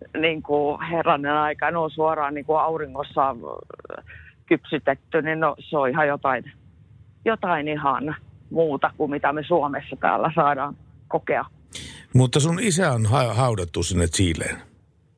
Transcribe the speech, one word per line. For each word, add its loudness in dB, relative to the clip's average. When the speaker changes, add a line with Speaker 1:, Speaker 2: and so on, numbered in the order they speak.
Speaker 1:
niin 0
kuin 0
herranen 0
aika, 0
ne -2
on -2
suoraan 0
niin -8
kuin 2
auringossa -2
kypsytetty, 0
niin -2
no, 2
se -4
on 2
ihan 2
jotain, -2
jotain 0
ihan -2
muuta 0
kuin -2
mitä 0
me -6
Suomessa 0
täällä 2
saadaan 0
kokea. -2
Speaker 2:
Mutta 4
sun 2
isä 2
on 2
ha-, 4
haudattu 0
sinne 2
Chileen? 0